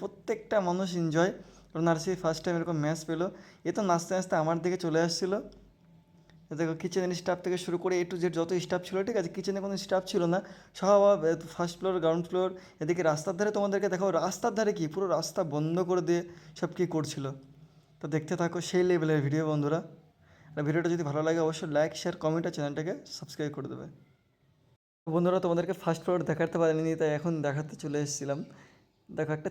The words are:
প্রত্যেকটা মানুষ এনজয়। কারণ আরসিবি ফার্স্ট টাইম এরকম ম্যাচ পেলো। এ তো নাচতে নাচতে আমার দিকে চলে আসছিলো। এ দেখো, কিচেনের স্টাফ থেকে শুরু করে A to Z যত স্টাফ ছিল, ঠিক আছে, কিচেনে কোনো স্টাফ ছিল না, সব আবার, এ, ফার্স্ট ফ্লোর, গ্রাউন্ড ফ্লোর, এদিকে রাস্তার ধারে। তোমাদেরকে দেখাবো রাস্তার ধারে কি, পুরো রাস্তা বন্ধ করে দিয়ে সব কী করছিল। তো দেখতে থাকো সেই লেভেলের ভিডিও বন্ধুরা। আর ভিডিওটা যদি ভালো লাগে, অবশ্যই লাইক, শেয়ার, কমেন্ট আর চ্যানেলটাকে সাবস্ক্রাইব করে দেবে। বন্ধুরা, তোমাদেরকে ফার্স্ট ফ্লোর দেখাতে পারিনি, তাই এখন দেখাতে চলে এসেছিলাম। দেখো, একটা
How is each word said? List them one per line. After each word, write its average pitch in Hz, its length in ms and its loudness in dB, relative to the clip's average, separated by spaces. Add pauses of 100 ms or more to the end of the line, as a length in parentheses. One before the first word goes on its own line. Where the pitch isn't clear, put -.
প্রত্যেকটা - 600 -4
মানুষ 180 280 0 (120)
এনজয়। 165 320 4 (380)
কারণ 165 220 0
আরসিবি 165 300 -2
ফার্স্ট 160 220 0
টাইম 180 120 0
এরকম 165 280 -2
ম্যাচ 160 240 0
পেলো। 170 180 0 (420)
এ - 80 0
তো 226 40 0 (100)
নাচতে 170 260 2
নাচতে 185 260 -2
আমার 165 220 2
দিকে 180 120 0
চলে 165 300 2
আসছিলো। 185 320 0 (1120)
এ - 20 -6
দেখো, 160 280 0
কিচেনের 180 380 0
স্টাফ 180 240 -2
থেকে 180 200 0
শুরু 175 180 -2
করে 180 180 0
A 175 100 0
to 185 120 -6
Z - 20 4 (140)
যত 165 120 0 (140)
স্টাফ 180 240 -2
ছিল, 190 80 -4 (100)
ঠিক 226 140 -2
আছে, 170 160 -2
কিচেনে 196 280 -4
কোনো 196 120 -4
স্টাফ 190 340 0
ছিল 180 120 2 (120)
না, 190 40 2 (400)
সব 185 180 0
আবার, 202 200 8 (140)
এ, - 20 4 (220)
ফার্স্ট 175 240 -2
ফ্লোর, 185 160 0 (100)
গ্রাউন্ড 165 240 4
ফ্লোর, 185 200 2 (340)
এদিকে 170 200 2
রাস্তার 156 340 2
ধারে। 208 140 0
তোমাদেরকে 202 380 2
দেখাবো 185 220 0
রাস্তার 180 440 0
ধারে 214 240 2
কি, 170 60 -2 (100)
পুরো 190 120 0 (100)
রাস্তা 160 280 -2
বন্ধ 156 320 -2 (120)
করে 180 200 2
দিয়ে 170 140 2 (380)
সব 175 160 -2
কী 180 100 0
করছিল। 151 380 -2 (760)
তো - 80 -12
দেখতে 156 280 -2
থাকো 170 240 0
সেই 180 300 2
লেভেলের 156 360 4
ভিডিও 156 240 2
বন্ধুরা। 147 280 2 (800)
আর 156 100 -2
ভিডিওটা 160 280 2
যদি 170 80 0
ভালো 143 200 -2
লাগে, 165 240 2
অবশ্যই 156 300 -4
লাইক, 156 240 2
শেয়ার, 175 160 -4
কমেন্ট 160 300 0
আর 170 100 -4
চ্যানেলটাকে 156 360 -4 (260)
সাবস্ক্রাইব 151 380 -6
করে 135 160 -8
দেবে। 131 140 -12 (1300)
বন্ধুরা, 175 300 4
তোমাদেরকে 175 380 2
ফার্স্ট 165 220 0
ফ্লোর 180 140 2 (120)
দেখাতে 165 320 0
পারিনি, 160 380 4
তাই 160 180 4
এখন 170 140 -2 (140)
দেখাতে 147 300 -2
চলে 147 280 -4
এসেছিলাম। 139 340 -4 (800)
দেখো, 151 160 -2
একটা 156 180 -4